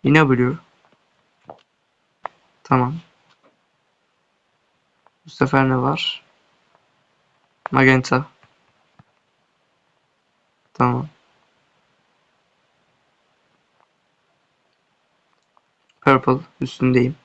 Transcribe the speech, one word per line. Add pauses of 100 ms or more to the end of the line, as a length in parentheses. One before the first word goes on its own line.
Yine
Blue. (2000)
Tamam. (2250)
Bu
sefer
ne
var? (1500)
Magenta. (2500)
Tamam. (4000)
Purple (220)
üstündeyim.